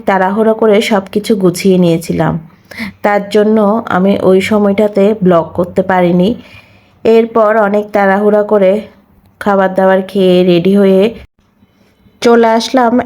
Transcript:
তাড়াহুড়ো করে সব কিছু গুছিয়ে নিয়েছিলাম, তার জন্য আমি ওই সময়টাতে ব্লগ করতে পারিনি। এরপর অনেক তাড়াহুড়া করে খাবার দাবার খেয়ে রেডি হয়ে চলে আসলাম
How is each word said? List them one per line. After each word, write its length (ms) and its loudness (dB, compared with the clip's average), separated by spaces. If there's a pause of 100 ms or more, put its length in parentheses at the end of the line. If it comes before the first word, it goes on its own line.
তাড়াহুড়ো 480 0
করে 280 0
সব 220 -2 (100)
কিছু 220 -2
গুছিয়ে 420 0
নিয়েছিলাম, 540 -2 (720)
তার 280 0
জন্য 280 2 (380)
আমি 160 2 (100)
ওই 180 2
সময়টাতে 640 0 (180)
ব্লগ 220 2 (100)
করতে 280 -4
পারিনি। 460 0 (760)
এরপর 540 2
অনেক 340 0
তাড়াহুড়া 520 0
করে 280 2 (680)
খাবার 340 0
দাবার 340 2
খেয়ে 360 2
রেডি 300 2
হয়ে 280 2 (1200)
চলে 260 2
আসলাম 440 0 (140)